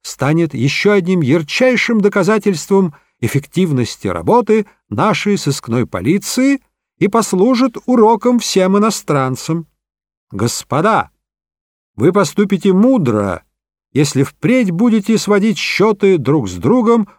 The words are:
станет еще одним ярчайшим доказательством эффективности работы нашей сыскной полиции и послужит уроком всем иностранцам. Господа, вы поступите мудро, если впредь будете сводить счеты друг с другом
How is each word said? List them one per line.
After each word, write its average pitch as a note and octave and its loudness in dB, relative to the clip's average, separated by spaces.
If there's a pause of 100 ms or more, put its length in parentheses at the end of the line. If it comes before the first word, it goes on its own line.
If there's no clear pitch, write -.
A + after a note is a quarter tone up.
станет D#3 -2
еще C#3+ 0
одним F#3 0
ярчайшим G3 0
доказательством G3 0 (240)
эффективности C3+ -2
работы G#3 0 (220)
нашей G3+ -2
сыскной B2 -4
полиции G3+ -2 (360)
и G#3 0
послужит A3+ 0
уроком A#3+ 2
всем F#3+ 0
иностранцам. D#3+ -2 (640)
Господа, C#3 -2 (840)
вы C3 2
поступите G3 0
мудро, B2+ 0 (480)
если C#3 0
впредь G#3+ -2
будете A3 0
сводить G#3 0
счеты G3+ 0
друг C3+ 0
с F2+ -8
другом G#3+ 0